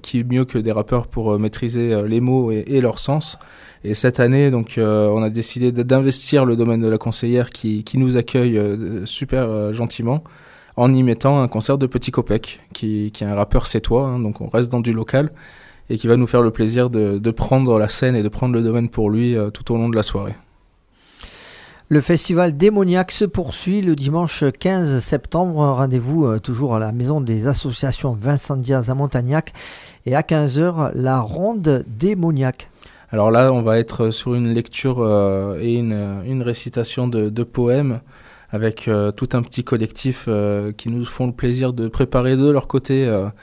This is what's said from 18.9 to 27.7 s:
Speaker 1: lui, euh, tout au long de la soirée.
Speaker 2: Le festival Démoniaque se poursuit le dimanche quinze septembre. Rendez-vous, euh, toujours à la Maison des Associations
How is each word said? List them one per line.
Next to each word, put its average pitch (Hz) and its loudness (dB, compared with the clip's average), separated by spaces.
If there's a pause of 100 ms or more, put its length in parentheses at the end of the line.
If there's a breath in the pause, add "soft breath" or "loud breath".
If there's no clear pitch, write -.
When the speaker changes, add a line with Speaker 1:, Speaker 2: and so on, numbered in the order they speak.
Speaker 1:
lui, 117 2
euh, 104 -2
tout - -6
au 117 2
long 117 0
de 113 0
la 107 2
soirée. 101 -6 (1600 loud breath)
Speaker 2:
Le 147 6
festival 170 2
Démoniaque 185 2
se - 0
poursuit 190 -2
le 175 2
dimanche 151 -2 (160)
quinze 180 0
septembre. 160 -2
Rendez-vous, 135 2
euh, 110 0
toujours 120 -2
à 110 2
la 110 -2
Maison 131 0
des 113 -2
Associations 135 -2